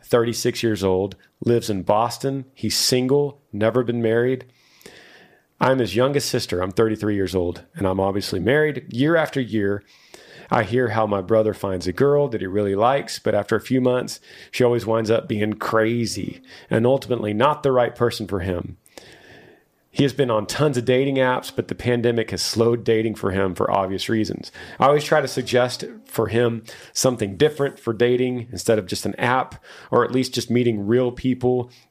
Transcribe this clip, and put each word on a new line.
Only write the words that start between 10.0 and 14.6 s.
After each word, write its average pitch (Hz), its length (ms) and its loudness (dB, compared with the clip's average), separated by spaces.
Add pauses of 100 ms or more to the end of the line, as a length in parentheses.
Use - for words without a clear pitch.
I 117 140 2
hear 120 260 0
how 110 160 0
my 101 160 0
brother 107 320 2
finds 92 320 -4
a 90 80 -2
girl 143 360 2
that 107 120 -6
he 95 60 -6
really 98 280 0
likes, 120 440 0
but 107 160 0
after 104 200 0
a 101 60 0
few 131 180 -2
months, 127 400 -2 (300)
she - 140 0